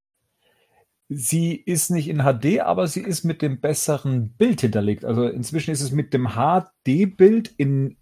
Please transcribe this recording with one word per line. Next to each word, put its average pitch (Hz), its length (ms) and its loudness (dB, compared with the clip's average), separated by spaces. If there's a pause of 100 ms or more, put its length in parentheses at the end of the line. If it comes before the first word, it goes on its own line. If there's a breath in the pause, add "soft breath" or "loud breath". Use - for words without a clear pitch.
(1080)
Sie 160 480 -2
ist - 340 -4
nicht 165 180 -2
in 151 140 -2
H 139 120 4
D, 139 260 0
aber 180 260 0
sie 170 140 -4
ist 185 240 -4
mit 165 180 -2
dem 139 180 -2
besseren 135 720 -2
Bild 220 300 2
hinterlegt. 104 440 0
Also 120 220 0
inzwischen 151 460 -4
ist 135 80 -2
es 139 100 -6
mit 143 240 -2
dem 123 220 -2
H-D-Bild 185 1200 2
in 135 440 0